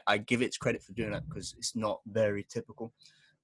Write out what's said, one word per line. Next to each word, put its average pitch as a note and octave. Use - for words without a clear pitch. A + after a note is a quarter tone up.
I G#2
give A#2
it -
credit -
for G2
doing G#2+
that G2+
'cause -
it's -
not A2
very G#2
typical. -